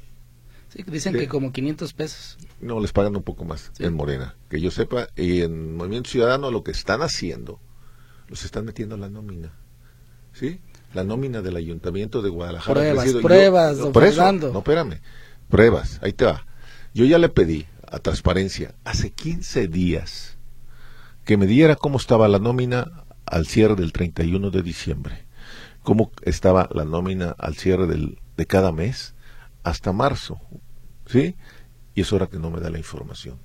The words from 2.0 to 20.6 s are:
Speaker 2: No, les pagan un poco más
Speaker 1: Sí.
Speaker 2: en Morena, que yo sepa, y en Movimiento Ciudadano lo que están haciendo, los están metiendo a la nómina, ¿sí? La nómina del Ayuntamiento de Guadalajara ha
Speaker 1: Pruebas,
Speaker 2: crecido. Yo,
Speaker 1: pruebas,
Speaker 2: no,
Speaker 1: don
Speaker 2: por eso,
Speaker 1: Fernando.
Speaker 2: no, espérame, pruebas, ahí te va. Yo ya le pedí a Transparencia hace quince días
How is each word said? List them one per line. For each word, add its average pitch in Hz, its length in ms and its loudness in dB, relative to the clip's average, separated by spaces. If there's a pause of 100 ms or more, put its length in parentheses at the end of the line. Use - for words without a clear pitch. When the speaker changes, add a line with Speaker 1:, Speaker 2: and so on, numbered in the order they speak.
Speaker 2:
No, 117 200 -6
les 104 120 -2
pagan 101 240 2
un 92 80 -4
poco 87 220 -10
más 78 280 -10
Speaker 1:
Sí. - 120 -6
Speaker 2:
en 85 80 0
Morena, 71 420 -4 (140)
que 78 100 -4
yo 87 120 -2
sepa, 117 440 -4
y 87 260 0
en 80 360 -4
Movimiento 101 320 -8
Ciudadano 131 420 2
lo 110 120 -4
que - 80 -8
están 107 300 -2
haciendo, 73 580 -6 (680)
los - 160 -14
están 110 220 -8
metiendo 110 300 -10
a - 20 -10
la 98 120 -10
nómina, 98 440 -14 (800)
¿sí? 170 260 -8 (340)
La 92 100 -4
nómina 117 380 -4
del 92 140 -4
Ayuntamiento 87 680 -6
de 101 80 -2
Guadalajara 87 520 -2
ha - 20 4
Speaker 1:
Pruebas, 143 200 2
Speaker 2:
crecido. 127 180 2
Yo, - 60 4
Speaker 1:
pruebas, 180 500 8
Speaker 2:
no, 139 80 -4
Speaker 1:
don 139 80 -2
Speaker 2:
por 117 100 10
eso, 190 140 8
Speaker 1:
Fernando. 175 360 2
Speaker 2:
no, 95 60 -2
espérame, 143 420 0 (480)
pruebas, 101 540 6
ahí 98 100 -2
te - 120 2
va. 82 200 0 (480)
Yo 113 120 4
ya 165 140 8
le 170 100 6
pedí 80 360 2 (240)
a - 100 -10
Transparencia 90 840 -2
hace - 280 -2
quince 156 560 -4
días 82 680 -2 (840)